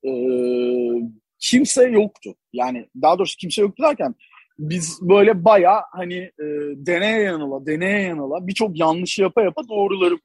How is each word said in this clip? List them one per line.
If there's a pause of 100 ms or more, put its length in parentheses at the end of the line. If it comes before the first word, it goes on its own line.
e, (1300)
kimse
yoktu. (180)
Yani (120)
daha
doğrusu
kimse
yoktu
derken (440)
biz
böyle
bayağı (100)
hani,
e, (300)
deneye
yanıla,
deneye
yanıla
birçok
yanlış
yapa
yapa
doğruları.